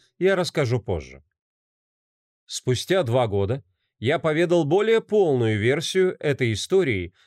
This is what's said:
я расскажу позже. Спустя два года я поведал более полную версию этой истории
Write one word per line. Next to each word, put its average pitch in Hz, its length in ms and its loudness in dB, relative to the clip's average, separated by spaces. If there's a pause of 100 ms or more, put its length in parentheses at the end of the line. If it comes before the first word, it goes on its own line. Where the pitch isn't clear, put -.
(180)
я 190 160 2
расскажу 135 460 -2
позже. 69 420 -8 (1200)
Спустя 160 580 -2
два 120 220 0
года 101 380 -2 (340)
я 143 200 -2
поведал 165 460 2
более 220 360 2
полную 135 580 2
версию 151 640 0
этой 131 320 -2
истории 107 640 -2 (120)